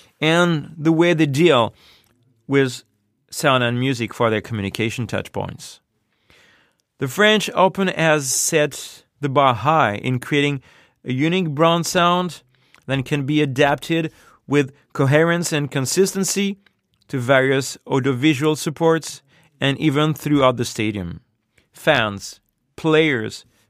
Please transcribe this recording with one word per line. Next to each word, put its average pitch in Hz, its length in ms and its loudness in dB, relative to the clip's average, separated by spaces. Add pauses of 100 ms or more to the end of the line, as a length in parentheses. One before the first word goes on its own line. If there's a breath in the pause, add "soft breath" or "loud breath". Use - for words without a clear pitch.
(220 soft breath)
and 165 560 0
the 156 140 2
way 170 220 4
they 156 120 2
deal 139 480 4 (720 soft breath)
with 135 380 0 (480)
sound 131 320 2
and 120 160 0
music 123 340 -2
for 120 160 0
their 110 120 0
communication 110 680 -4
touchpoints. - 720 -10 (1200 soft breath)
The 139 80 -4
French 208 480 2
Open 185 320 2
has 151 440 0
set - 720 -2 (160)
the 143 80 -2
bar 135 260 2
high 123 400 0
in 127 240 -4
creating 143 420 -2 (420 soft breath)
a 131 100 -6
unique 165 360 0
brand 165 380 0
sound 180 560 0 (420 soft breath)
that 131 200 -4
can 143 200 -4
be 151 160 0
adapted 147 680 0 (340 soft breath)
with 135 280 0 (200 soft breath)
coherence 160 580 2
and 143 200 -2
consistency 196 880 -2 (480)
to 135 120 -6
various 131 580 0 (100)
audiovisual 139 680 0
supports 165 640 -2 (400 soft breath)
and 139 180 0
even 151 340 2
throughout 135 440 2
the 120 80 -4
stadium. 101 560 -6 (500)
Fans, 110 680 -2 (340)
players, 156 680 0 (240)